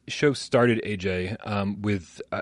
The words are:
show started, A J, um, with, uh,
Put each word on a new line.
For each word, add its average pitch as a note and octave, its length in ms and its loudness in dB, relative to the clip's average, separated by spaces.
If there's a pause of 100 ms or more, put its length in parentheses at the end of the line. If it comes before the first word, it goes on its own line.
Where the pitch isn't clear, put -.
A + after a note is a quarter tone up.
show D3 260 2
started, A#2+ 500 2
A G#2 140 -4
J, F#2 460 -2
um, G2+ 380 -2
with, G2+ 400 -2 (100)
uh, G2 100 -4